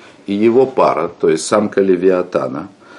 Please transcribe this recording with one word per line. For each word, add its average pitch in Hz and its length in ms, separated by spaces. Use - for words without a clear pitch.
и 101 80
его 117 320
пара, 82 420
то - 220
есть 78 160
самка 104 340
Левиатана – 87 880